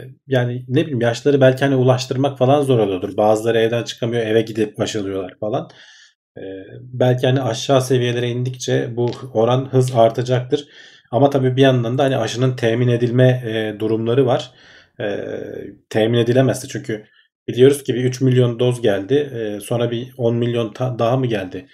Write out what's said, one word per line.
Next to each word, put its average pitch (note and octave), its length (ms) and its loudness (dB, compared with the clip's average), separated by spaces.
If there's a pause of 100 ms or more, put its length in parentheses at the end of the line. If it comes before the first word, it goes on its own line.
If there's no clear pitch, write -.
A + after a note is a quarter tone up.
(260)
yani B2 420 -2
ne C3+ 140 2
bileyim C#3+ 180 -4
yaşları C3 400 2
belki C3 240 4
hani C#3 120 2
ulaştırmak B2+ 640 0
falan C#3 240 4
zor C3 160 2
oluyordur. G2 380 -2
Bazıları A2 420 2
evden A2+ 240 0
çıkamıyor, A#2 440 -4
eve A2 160 2
gidip A2 380 -4
aşılıyorlar G2 600 -4
falan. B2+ 280 -4 (720)
E, - 40 -14 (380)
belki B2+ 460 0
hani C3 160 2
aşağı B2 400 0
seviyelere B2 460 -2
indikçe B2+ 680 -4
bu A#2+ 140 -2 (240)
oran B2+ 380 2
hız B2+ 220 2
artacaktır. B2 720 2 (420)
Ama C3+ 200 4
tabii B2+ 260 0
bir C3+ 60 4
yandan B2+ 360 2
da D3 60 2
hani C3+ 120 0
aşının A#2 400 -2
temin A#2+ 320 0
edilme, B2 580 4
e, A2 340 -4
durumları A2+ 460 0
var. C#3+ 240 -2 (500)
E, G2+ 240 -6 (640)
temin A2+ 280 2
edilemezse A#2+ 500 0
çünkü G#2+ 360 -10 (440)
biliyoruz C3 340 4
ki - 120 -2
bir B2+ 100 -2
üç B2+ 160 -4
milyon B2 380 2
doz B2 240 0
geldi. G2 320 0
E, A#2 460 -4
sonra A#2 300 -4
bir A#2+ 260 -8
on A#2+ 200 0
milyon A#2 360 -2
ta-, B2 260 -6
daha A#2+ 180 2
mı C3 100 0
geldi? F#2+ 480 -6